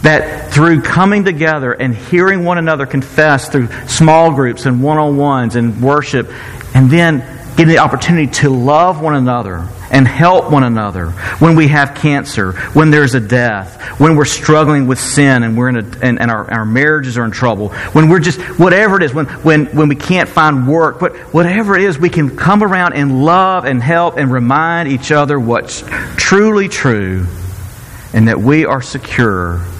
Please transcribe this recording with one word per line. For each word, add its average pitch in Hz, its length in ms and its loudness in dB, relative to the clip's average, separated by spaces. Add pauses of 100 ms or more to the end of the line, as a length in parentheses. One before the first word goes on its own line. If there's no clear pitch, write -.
That - 500 0
through 160 300 4
coming 196 400 0
together 156 480 -2
and 123 240 -2
hearing 180 500 0
one 175 140 0
another 160 260 -2
confess 139 640 0
through 123 200 0 (180)
small 160 440 4
groups 131 360 -2
and 127 160 0
one-on-ones 143 720 0
and 117 260 -2
worship, 139 500 0 (440)
and 131 160 6
then 160 320 2 (340)
getting 165 120 4
the 160 100 4
opportunity 151 480 0
to 143 220 0
love 151 520 2
one 151 140 -2
another 117 520 -4 (220)
and 131 180 4
help 175 440 2
one 139 120 4
another 101 460 -4 (300)
when 165 160 6
we 156 140 4
have 143 260 2
cancer, 139 560 -2 (220)
when 156 180 6
there's 143 240 4
a 127 40 2
death, 107 800 -4
when 156 160 6
we're 143 100 2
struggling 151 600 0
with 123 140 -2
sin 135 420 2
and 113 160 -2
we're 123 120 0
in 123 80 -2
a, 110 260 -8
and, 123 160 0
and 117 100 -2
our, 110 220 -6
our 113 140 -4
marriages 131 520 0
are 120 80 -2
in 110 60 -4
trouble, 104 380 -2
when - 380 0
we're 175 120 6
just, 175 200 -2 (200)
whatever 190 380 4
it 185 60 0
is, 139 80 -2
when, 147 140 -4
when, 151 420 0
when 147 200 0
we 147 80 0
can't - 340 -2
find 147 380 0
work, 156 320 0
but 175 160 -4 (180)
whatever 190 420 0
it 180 60 2
is, 190 160 0
we 170 120 0
can - 260 -2
come 202 260 2
around 185 320 0
and 139 320 0
love 185 400 2
and 127 160 -2
help 170 360 0
and 135 140 0
remind 151 560 0
each 135 240 -4
other 147 280 0
what's 117 440 -4 (320)
truly 202 520 2
true 92 580 -2 (880)
and 113 140 4
that 113 120 0
we 147 260 2
are 127 180 -2
secure 92 760 -4 (180)